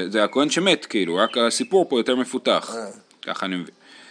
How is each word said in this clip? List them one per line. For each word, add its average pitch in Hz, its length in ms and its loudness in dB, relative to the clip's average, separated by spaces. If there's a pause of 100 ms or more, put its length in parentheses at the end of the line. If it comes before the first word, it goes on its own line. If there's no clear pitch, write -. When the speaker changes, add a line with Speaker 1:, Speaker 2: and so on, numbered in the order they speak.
Speaker 1:
זה 107 140 2
הכהן 135 260 2
שמת, 165 360 2
כאילו, 85 300 -2
רק 107 220 2
הסיפור 147 520 2
פה 131 100 2
יותר 127 160 0
מפותח. 120 600 -2
Speaker 2:
אה. 113 80 -8 (400)
Speaker 1:
ככה - 200 -6
אני 92 100 -4
מבין. 85 180 -8 (380)